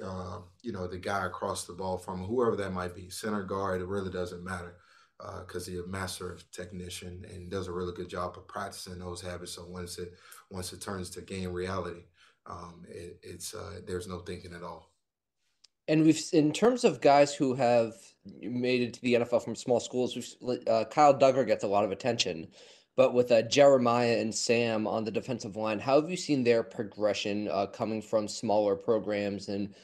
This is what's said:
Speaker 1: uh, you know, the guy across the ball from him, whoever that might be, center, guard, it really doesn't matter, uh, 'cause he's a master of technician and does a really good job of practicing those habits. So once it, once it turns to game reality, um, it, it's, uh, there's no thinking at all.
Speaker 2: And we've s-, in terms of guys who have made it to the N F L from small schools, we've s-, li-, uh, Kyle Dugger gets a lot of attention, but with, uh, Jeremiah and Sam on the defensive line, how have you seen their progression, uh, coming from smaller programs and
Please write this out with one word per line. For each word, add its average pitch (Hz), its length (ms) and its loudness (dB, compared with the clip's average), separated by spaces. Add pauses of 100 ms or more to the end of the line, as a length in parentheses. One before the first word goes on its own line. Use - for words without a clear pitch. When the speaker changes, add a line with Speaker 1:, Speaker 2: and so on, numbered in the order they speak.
Speaker 1:
uh, 92 360 -10 (220)
you 117 100 -10
know, 92 160 -6
the 90 100 -10
guy 98 280 -4
across 92 400 -6
the - 80 -14
ball 92 240 -4
from 92 220 -8
him, 92 80 -6
whoever 113 300 2
that 95 160 -4
might 90 200 -6
be, 90 160 -16
center, 104 340 -6
guard, 95 380 -2
it 90 60 -6
really 95 240 -4
doesn't 90 320 -8
matter, 87 320 -10 (460)
uh, 92 240 -12
'cause 90 220 -10
he's 90 120 -8
a 87 80 -10
master 92 460 -8
of - 180 -20
technician 90 760 -12
and 90 240 -14
does 95 180 -4
a 90 40 -10
really 87 220 -6
good 90 160 -10
job 90 280 -8
of - 100 -20
practicing 98 520 -10
those 90 220 -10
habits. 87 320 -10
So 87 140 -14
once 90 320 -12
it, 87 140 -10 (360)
once 92 240 -10
it 92 80 -14
turns 92 300 -8
to 90 100 -14
game 92 320 -8
reality, 87 520 -6 (400)
um, 85 420 -16
it, 90 360 -14
it's, 90 300 -14
uh, 92 320 -12
there's 90 220 -6
no 90 120 -8
thinking 87 340 -12
at 87 100 -14
all. 85 280 -14 (960)
Speaker 2:
And 156 180 6
we've 156 120 8
s-, - 160 -10
in 151 200 6
terms 240 300 4
of 160 180 4
guys 143 340 8
who 131 200 2
have 120 400 4 (460)
made 123 400 0
it 113 140 -2
to - 60 -16
the 120 140 4
N 117 80 6
F 117 100 -4
L 113 60 6
from 113 160 -8
small 120 240 2
schools, 123 360 -2
we've 120 100 -8
s-, - 160 -16
li-, 123 260 -4
uh, 113 180 4
Kyle 147 320 6
Dugger 135 280 6
gets 104 180 2
a 113 40 0
lot 101 160 4
of 98 80 0
attention, 95 600 -2 (440)
but 127 180 6
with, 123 180 4
uh, 113 120 8
Jeremiah 120 760 6
and 110 140 -2
Sam 113 540 2
on 107 180 0
the 110 60 -4
defensive 110 440 -6
line, 107 240 -2
how 135 200 4
have 156 100 0
you 180 80 -4
seen 139 260 0
their 117 200 6
progression, 104 840 -2
uh, 92 200 0
coming 110 340 -4
from 107 260 -2
smaller 104 480 2
programs 101 760 -2
and 101 240 -4 (100)